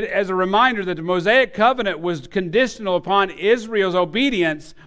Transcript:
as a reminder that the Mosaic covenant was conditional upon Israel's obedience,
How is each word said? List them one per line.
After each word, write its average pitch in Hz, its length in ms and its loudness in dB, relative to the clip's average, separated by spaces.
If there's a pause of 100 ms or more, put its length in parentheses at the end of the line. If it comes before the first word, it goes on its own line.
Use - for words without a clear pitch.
as 190 240 -2
a 190 60 -2
reminder 202 480 2
that 180 140 -4
the 160 40 -10
Mosaic 185 500 2
covenant 214 460 0
was 170 300 -6
conditional 196 680 -2
upon 190 360 0
Israel's 202 640 0
obedience, 180 800 0 (100)